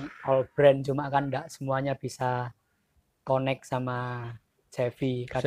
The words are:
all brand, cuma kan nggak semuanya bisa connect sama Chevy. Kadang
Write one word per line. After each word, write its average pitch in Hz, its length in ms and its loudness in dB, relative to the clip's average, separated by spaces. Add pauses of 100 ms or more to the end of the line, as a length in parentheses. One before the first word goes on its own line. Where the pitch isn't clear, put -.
(220)
all 131 260 2
brand, 139 320 6
cuma 139 280 -2
kan 139 200 0
nggak 131 200 -6
semuanya 135 460 -2
bisa 123 560 -4 (720)
connect 135 420 0
sama 123 680 -4 (380)
Chevy. 123 580 -2
Kadang 127 200 -4